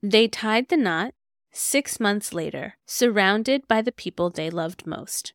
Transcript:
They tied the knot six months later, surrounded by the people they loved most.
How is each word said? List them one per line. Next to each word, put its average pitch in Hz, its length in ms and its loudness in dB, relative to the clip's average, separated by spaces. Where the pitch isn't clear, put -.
They 214 240 6
tied 220 400 0
the 359 80 2
knot 196 380 0
six - 480 -2
months 208 320 0
later, 156 520 -8
surrounded 220 800 2
by 220 140 2
the 226 120 -2
people 175 360 -2
they 160 200 -4
loved 165 360 -6
most. - 480 -10